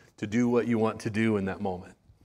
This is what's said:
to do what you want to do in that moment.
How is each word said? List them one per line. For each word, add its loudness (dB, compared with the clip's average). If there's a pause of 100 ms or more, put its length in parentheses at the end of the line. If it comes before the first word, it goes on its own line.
(180)
to -6
do 2
what 2
you 2
want 0
to -4
do 2
in -2
that -6
moment. -8 (300)